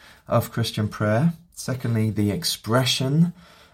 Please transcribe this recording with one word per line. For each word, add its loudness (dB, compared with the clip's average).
of -2
Christian -2
prayer. 0
Secondly, -2
the 2
expression 0